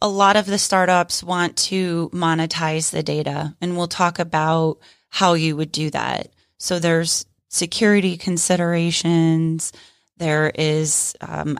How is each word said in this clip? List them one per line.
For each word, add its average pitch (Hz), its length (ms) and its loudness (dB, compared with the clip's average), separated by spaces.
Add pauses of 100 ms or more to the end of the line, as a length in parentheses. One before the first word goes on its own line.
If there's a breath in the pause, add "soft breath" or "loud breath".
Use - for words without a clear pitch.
a 214 60 2
lot 196 300 4
of 208 80 2
the 202 140 -2
startups 180 640 2
want 175 340 -2
to 175 560 -2
monetize 160 800 -2
the 160 120 -2
data, 151 560 -4
and 180 160 -4
we'll 175 120 -2
talk 175 320 -2
about 160 580 0 (320 soft breath)
how 180 240 2
you 160 240 0
would 156 140 -4
do 151 180 -4
that. 131 400 -4 (300)
So - 200 -4
there's 165 460 0 (240)
security 190 640 2
considerations. 170 1600 0 (440 soft breath)
There 156 360 0
is, 156 680 -2
um, 151 380 -6